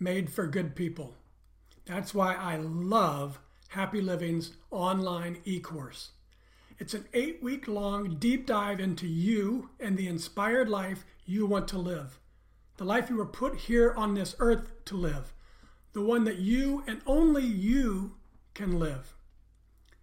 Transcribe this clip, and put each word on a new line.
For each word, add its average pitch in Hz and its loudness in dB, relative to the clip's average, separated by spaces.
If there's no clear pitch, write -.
made 185 0
for 185 -2
good 151 -2
people. 165 -6
That's 185 -6
why 185 4
I 175 -2
love 160 0
Happy 196 -2
Living's 170 -2
online 180 -2
e-course. 165 -8
It's - -8
an 202 -8
eight-week-long 208 -4
deep 247 0
dive 208 0
into 180 -2
you 202 0
and 196 0
the 185 -2
inspired 208 0
life 190 -4
you 202 0
want 196 0
to 190 -4
live. 170 -6
The 190 -6
life 233 0
you 240 0
were 208 0
put 277 -4
here 233 6
on 208 0
this 190 -2
earth - 4
to 196 -6
live. 147 -2
The 208 -4
one 233 4
that 185 0
you 269 2
and 220 -6
only 285 6
you 214 2
can 185 -2
live. 143 -4